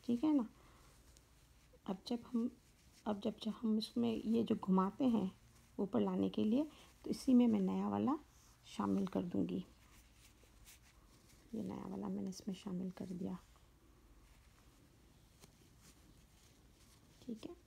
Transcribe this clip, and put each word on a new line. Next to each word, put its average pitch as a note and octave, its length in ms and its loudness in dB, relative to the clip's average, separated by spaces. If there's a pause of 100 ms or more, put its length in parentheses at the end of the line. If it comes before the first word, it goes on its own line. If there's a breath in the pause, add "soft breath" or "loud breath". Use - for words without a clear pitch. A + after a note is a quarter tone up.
ठीक A#3+ 200 0
है D#4 100 6
ना। B3 120 4 (1400 soft breath)
अब F#3+ 220 -6
जब A#3+ 180 -4
हम, A#3+ 240 -2 (560)
अब G#3 140 -2
जब, A3 180 -2
जब G#3 160 -6
हम G#3+ 240 0
इसमें A#3 360 -2
ये A3+ 280 0
जो G#3+ 140 2
घुमाते F#3+ 500 2
हैं G#3 240 2 (480)
ऊपर G#3 220 0
लाने F#3+ 280 2
के G#3+ 160 0
लिए, B3+ 220 2 (380 loud breath)
तो - 60 -8
इसी B3+ 240 2
में B3 120 10
मैं G#3+ 140 4
नया F#3+ 280 0
वाला G#3 280 2 (500)
शामिल G3 400 0
कर F#3 180 -2
दूँगी। F3+ 400 -2 (1900)
ये A3 80 -6
नया G3 240 -8
वाला G3 220 -6
मैंने G3 200 -4
इसमें F#3 260 -8
शामिल F#3 380 -6
कर - 140 -10
दिया, F#3 320 -6 (3750)
ठीक A3+ 260 -10
है। F4 100 -12 (100)